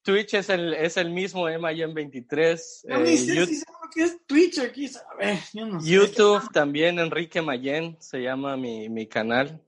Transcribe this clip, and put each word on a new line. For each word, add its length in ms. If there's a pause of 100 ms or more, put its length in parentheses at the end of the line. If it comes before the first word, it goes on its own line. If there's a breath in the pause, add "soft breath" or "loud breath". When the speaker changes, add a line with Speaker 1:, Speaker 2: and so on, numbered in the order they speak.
Speaker 1:
Twitch 340
es 140
el, 260
es 220
el 120
mismo, 400
M 180
A 60
Y 80
N 120
veintitrés. 920
Speaker 2:
No, 120
ni 140
Speaker 1:
Eh, 40
Speaker 2:
sé 180
Speaker 1:
Yout- 120
Speaker 2:
si 80
sé 120
lo 240
que 120
es 240
Twitch 320
aquí, 280
¿sabe? 520 (120)
Yo 140
no 160
sé. 80
Speaker 1:
YouTube 640
también, 460
Enrique 420
Mayén, 580
se 200
llama 360
mi, 320
mi 200
canal. 600